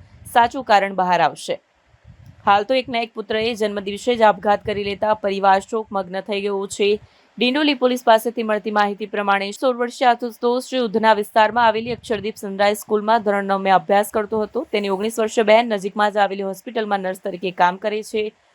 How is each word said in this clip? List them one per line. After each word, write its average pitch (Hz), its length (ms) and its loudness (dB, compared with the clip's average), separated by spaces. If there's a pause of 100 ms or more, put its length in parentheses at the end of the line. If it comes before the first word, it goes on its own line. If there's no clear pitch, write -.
(340)
સાચું 240 380 2
કારણ 196 320 2
બહાર 180 180 2
આવશે. 147 400 -2 (840)
હાલ 208 180 4
તો 226 100 -2
એકના 247 320 -2
એક 226 80 -12
પુત્રએ 220 280 -4 (140)
જન્મદિવસે 202 580 -4
જ 226 80 -2
આપઘાત 202 440 4
કરી 208 200 -4
લેતા 202 380 -2
પરિવાર 196 380 2
શોકમગ્ન 196 600 -6
થઈ 202 200 -6
ગયો 196 260 -4
છે. 202 200 -2 (500)
ડિંડોલી 277 380 2
પોલીસ 247 280 0
પાસેથી 226 400 2
મળતી 214 280 -4
માહિતી 208 400 -2
પ્રમાણે, 196 400 -2
સોળ 247 260 -2
વર્ષીય 240 300 -2
આશુતોષ 240 720 -2
ઉધના 220 340 2
વિસ્તારમાં 214 540 2
આવેલી 226 300 -2
અક્ષરદીપ 214 440 -6
સનરાઈઝ 202 400 0
સ્કૂલમાં 214 420 0
ધોરણ 202 280 0
નવમે 196 200 0
અભ્યાસ 196 400 2
કરતો 214 300 -2
હતો. 220 300 -6
તેની 208 180 -2
ઓગણીસ 208 300 -2
વર્ષીય 220 240 0
બહેન 220 260 6
નજીકમાં 208 420 -2
જ 196 60 -4
આવેલી 196 320 0
હોસ્પિટલમાં 208 500 -4
નર્સ 185 220 -6
તરીકે 185 300 -6
કામ 180 260 2
કરે 208 260 -4
છે. 214 220 -4 (300)